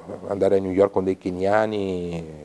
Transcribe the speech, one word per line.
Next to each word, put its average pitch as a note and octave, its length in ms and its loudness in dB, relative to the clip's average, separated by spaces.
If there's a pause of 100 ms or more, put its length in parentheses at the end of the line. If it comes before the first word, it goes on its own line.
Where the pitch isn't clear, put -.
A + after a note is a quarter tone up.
(280)
andare G2 300 2
a - 20 2
New F#2+ 120 -2
York G2 200 4
con F#2+ 120 0
dei F#2+ 140 0
keniani", F#2 1300 -2